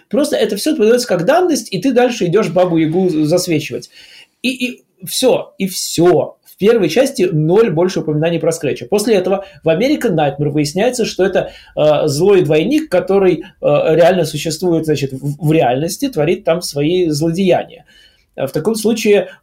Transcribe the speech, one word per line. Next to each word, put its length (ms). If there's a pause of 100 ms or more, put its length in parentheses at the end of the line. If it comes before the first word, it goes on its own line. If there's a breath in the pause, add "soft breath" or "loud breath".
(100)
просто 260
это 200
все 200
подается 320
как 160
данность, 480
и 80
ты 120
дальше 340
идешь 240
Бабу 280
Ягу 300 (180)
засвечивать. 640 (520 loud breath)
И, 80 (160)
и 180 (220)
все, 520
и 100
все. 760
В 140
первой 320
части 320 (100)
ноль 380
больше 300
упоминаний 400
про 100
Scratch'а. 380
После 280
этого 280 (200 loud breath)
в 40
American 480
Nightmare 340
выясняется, 560
что 180
это, 260 (260 loud breath)
э, 320
злой 340
двойник, 480
который, 520 (200 loud breath)
э, 320
реально 300
существует, 600
значит, 280
в, 360
в 40
реальности, 560
творит 360
там 180
свои 460
злодеяния. 760 (520 soft breath)
Э, 100
в 60
таком 240
случае, 520 (140 loud breath)